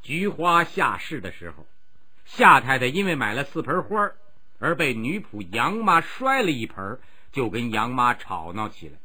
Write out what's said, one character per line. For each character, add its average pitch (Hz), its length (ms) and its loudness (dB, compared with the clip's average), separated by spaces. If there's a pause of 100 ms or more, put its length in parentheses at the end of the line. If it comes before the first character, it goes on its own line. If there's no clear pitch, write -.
菊 170 240 -2
花 170 380 4
下 131 320 0
市 135 240 -8
的 90 100 -6
时 85 180 -10
候， 78 160 -12 (600)
夏 180 340 8
太 127 180 2
太 123 100 2
因 180 180 0
为 175 100 0
买 110 180 0
了 139 120 -2
四 160 160 -6
盆 165 220 -2
花 196 180 -2
儿， 202 160 -2 (420)
而 151 160 0
被 143 180 0
女 123 280 -4
仆 104 280 -10
杨 123 280 0
妈 190 240 4
摔 262 420 0
了 175 80 2
一 113 140 -2
盆 - 180 -8
儿， 104 160 -8 (320)
就 120 180 0
跟 117 220 -2
杨 110 200 0
妈 123 220 4
吵 87 380 -6
闹 107 160 -4
起 80 220 -10
来。 73 160 -12